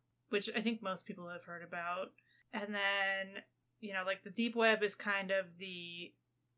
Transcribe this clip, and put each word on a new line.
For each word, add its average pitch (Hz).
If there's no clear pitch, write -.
which 208
I 240
think 226
most 185
people 180
have 175
heard 170
about. 175
And 208
then, 196
you 208
know, 190
like, 190
the 202
deep 233
web 220
is 202
kind 196
of 185
the 175